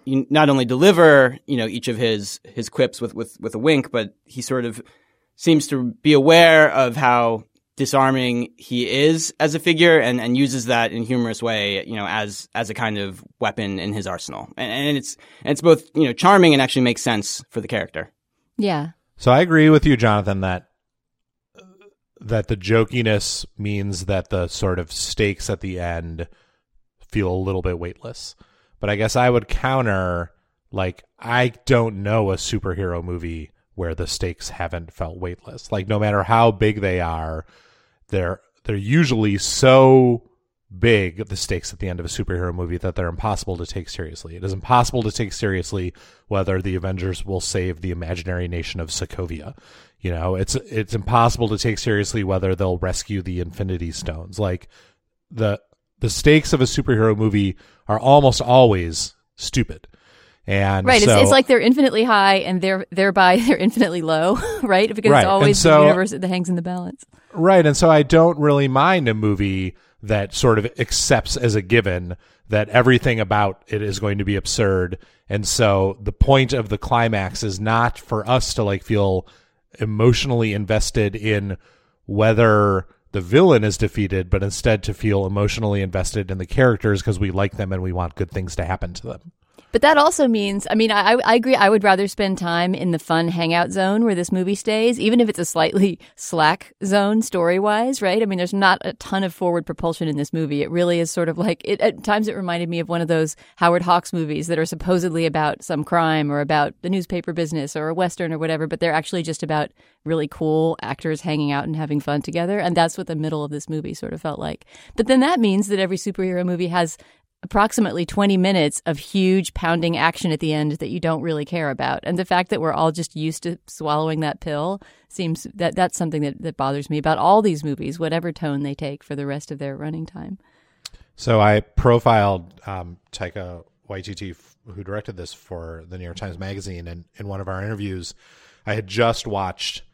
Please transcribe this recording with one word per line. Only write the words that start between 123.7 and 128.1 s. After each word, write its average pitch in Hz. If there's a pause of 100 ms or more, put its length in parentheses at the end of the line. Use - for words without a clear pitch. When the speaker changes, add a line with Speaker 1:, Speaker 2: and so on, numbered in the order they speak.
Speaker 2:
that 147
pill 160 (280)
seems 170
that 170
that's 180
something 156
that, 143
that 165
bothers 139
me 151
about 151
all 190
these 160
movies, 147
whatever 165